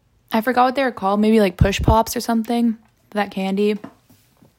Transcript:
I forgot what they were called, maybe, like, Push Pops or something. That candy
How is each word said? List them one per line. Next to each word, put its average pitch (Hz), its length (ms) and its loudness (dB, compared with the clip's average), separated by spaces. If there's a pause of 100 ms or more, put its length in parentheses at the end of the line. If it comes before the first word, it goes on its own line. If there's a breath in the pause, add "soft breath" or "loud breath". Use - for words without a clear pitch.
(320)
I 226 100 0
forgot 247 240 0
what 262 100 -2
they 277 80 -2
were 247 80 -2
called, 202 280 -2
maybe, 220 220 4
like, 185 160 0
Push 196 240 2
Pops 220 340 2
or 233 60 -8
something. 233 560 -2 (340)
That 202 200 -4
candy 196 460 -2 (800)